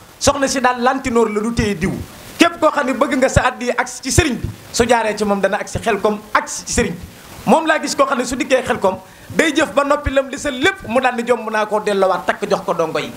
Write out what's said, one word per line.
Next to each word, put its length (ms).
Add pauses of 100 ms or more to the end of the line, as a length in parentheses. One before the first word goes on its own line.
(200)
Soxna 280
si 140
daal 200
lantinoor 480
la 120
du 120
téye 240
diw. 140 (460)
Képp 220
koo 120
xam 160
ne 60
bëgg 240
nga 120
sa 180
addiya 300
agsi 240
ci 100
sëriñ 300
bi, 60 (240)
su 160
jaaree 300
ci 80
moom 160
dana 160
agsi 220
Xelkom, 400 (140)
agsi 320
ci 80
sëriñ 200
bi. 120 (400)
Moom 200
laa 160
gis 140
koo 100
xam 120
ne 80
su 100
dikkee 280
Xelkom 340 (380)
day 180
jëf 200
ba 100
noppi 280
lam 180
di 80
sa 120
lépp 380
mu 140
daal 140
di 80
jomb 260
naa 160
koo 140
delloowaat 460
takk 240
jox 160
ko 80
dongo 260
yi. 180